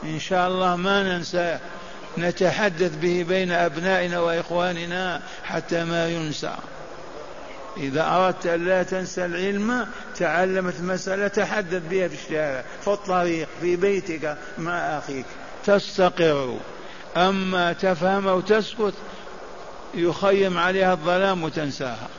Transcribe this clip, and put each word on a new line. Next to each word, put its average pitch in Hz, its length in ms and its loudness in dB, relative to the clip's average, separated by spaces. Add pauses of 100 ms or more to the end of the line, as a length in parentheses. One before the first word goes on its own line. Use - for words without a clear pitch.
إن 156 140 -4
شاء 180 300 2
الله 185 280 2
ما 196 260 2
ننساه، 175 580 -2 (580)
نتحدث 175 760 4
به 175 320 2
بين 185 240 2
أبنائنا 175 680 2
وإخواننا 170 1000 0 (240)
حتى 170 400 -2
ما 170 240 2
ينسى. 156 460 -4 (1200)
إذا 147 300 0
أردت 180 400 2
أن 170 180 2
لا 185 180 4
تنسى 180 420 -4
العلم، 202 640 -2 (300)
تعلمت 180 640 0
مسألة، 190 480 -2
تحدث 196 600 0
بها 185 180 2
في 156 60 -6
الشارع، 143 500 -4 (160)
في - 80 -4
الطريق، 180 600 0 (120)
في 175 160 2
بيتك، 175 600 0 (220)
مع 165 400 -2
أخيك، 135 260 -6 (420)
تستقر. 170 920 4 (600)
أما 185 560 2
تفهم 190 540 2
وتسكت، 190 680 2 (1000)
يخيم 190 640 4
عليها 185 340 4
الظلام 180 500 2
وتنساها. 135 680 -4 (100)